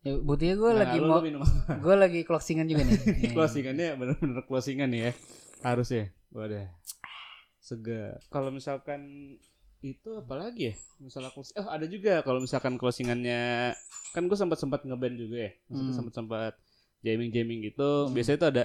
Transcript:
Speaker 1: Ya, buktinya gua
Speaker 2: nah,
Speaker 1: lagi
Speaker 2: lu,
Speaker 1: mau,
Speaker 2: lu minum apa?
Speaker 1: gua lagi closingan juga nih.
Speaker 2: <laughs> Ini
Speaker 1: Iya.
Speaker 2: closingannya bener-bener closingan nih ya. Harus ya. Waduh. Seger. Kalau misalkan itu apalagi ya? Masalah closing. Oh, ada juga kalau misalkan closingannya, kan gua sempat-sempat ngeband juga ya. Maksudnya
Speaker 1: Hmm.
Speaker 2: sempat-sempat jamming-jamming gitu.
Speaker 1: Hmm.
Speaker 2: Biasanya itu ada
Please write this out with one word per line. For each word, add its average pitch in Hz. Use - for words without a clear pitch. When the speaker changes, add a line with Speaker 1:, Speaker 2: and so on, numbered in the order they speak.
Speaker 1:
Ya, 139
buktinya 147
gua 220
Speaker 2:
nah, 220
Speaker 1:
lagi 190
Speaker 2:
lu, 151
Speaker 1:
mau, 160
Speaker 2:
lu 165
minum 151
apa? 143
Speaker 1:
gua 180
lagi 175
closingan 160
juga 156
nih. 214
Speaker 2:
<laughs> 190
Ini -
Speaker 1:
Iya. -
Speaker 2:
closingannya 151
bener-bener 127
closingan 131
nih 117
ya. 120
Harus 120
ya. 113
Waduh. 107
Seger. 113
Kalau 135
misalkan 143
itu 135
apalagi 196
ya? 110
Masalah 131
closing. -
Oh, 196
ada 156
juga 185
kalau 127
misalkan 127
closingannya, 120
kan 170
gua 190
sempat-sempat 165
ngeband 123
juga 117
ya. 104
Maksudnya 135
Speaker 1:
Hmm. 127
Speaker 2:
sempat-sempat 113
jamming-jamming 117
gitu. 143
Speaker 1:
Hmm. 127
Speaker 2:
Biasanya 120
itu 165
ada 135